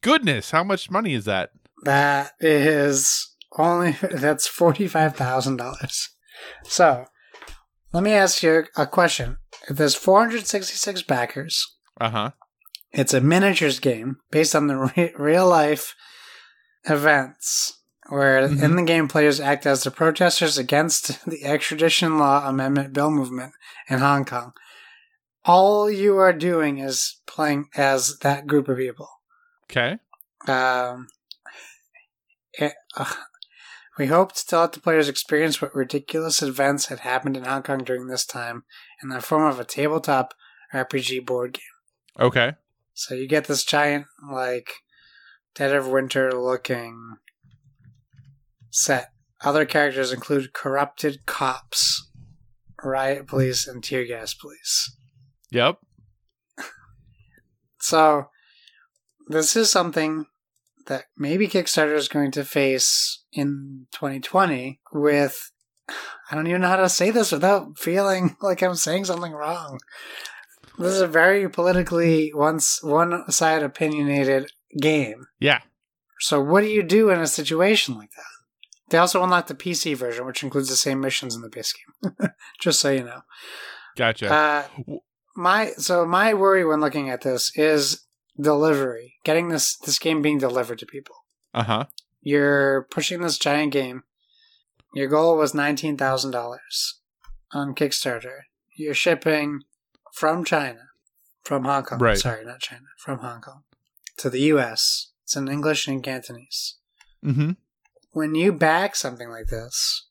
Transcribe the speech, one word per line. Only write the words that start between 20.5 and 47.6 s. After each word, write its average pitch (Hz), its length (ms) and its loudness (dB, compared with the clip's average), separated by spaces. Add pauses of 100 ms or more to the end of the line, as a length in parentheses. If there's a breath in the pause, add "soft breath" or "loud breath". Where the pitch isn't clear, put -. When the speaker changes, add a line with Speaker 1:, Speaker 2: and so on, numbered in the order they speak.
Speaker 2:
against 151 680 0
<laughs> - 40 -8
the 160 140 -8
extradition 156 760 2
law 143 300 4
amendment 135 460 0
bill 147 180 2
movement 131 420 -4 (360 loud breath)
in 131 100 0
Hong 139 260 2
Kong. 123 260 -8 (920 loud breath)
All 202 440 6
you 202 280 4
are 190 160 6
doing 156 460 0
is 135 480 -6
playing 147 480 -2
as 135 440 0
that 143 280 0
group 143 200 2
of 131 100 -2
people. 131 300 -6 (640)
Speaker 1:
Okay. 131 300 -2 (480)
Speaker 2:
Um, 127 600 0 (1500 loud breath)
it, 147 200 -4 (240)
uh, - 160 -6 (840 loud breath)
we 139 100 -2
hoped 175 420 0
to 170 100 2
let 170 140 2
the 151 60 -16
players 156 280 2
experience 151 540 -2
what 143 140 -8
ridiculous 147 640 -2
events 139 460 0
had 127 140 -12
happened 131 360 -2
in 127 80 -10
Hong 135 180 -4
Kong 139 160 -4
during 127 280 -6
this 127 180 -6
time 120 380 -12 (400 loud breath)
in 135 60 -10
the 127 120 -8
form 156 260 0
of 131 120 -2
a 120 40 -8
tabletop 147 720 -2 (400 soft breath)
R 131 120 -2
P 139 140 -4
G 127 200 -6
board 123 340 -4
game. - 760 -8
Speaker 1:
Okay. 123 260 2 (400)
Speaker 2:
So - 220 -10
you 131 120 -8
get 147 180 0
this 139 180 -2
giant, 147 440 0 (240)
like, 127 380 -6 (840 soft breath)
Dead 139 180 0
of 139 140 0
Winter 131 460 0
looking 117 840 -6 (1600)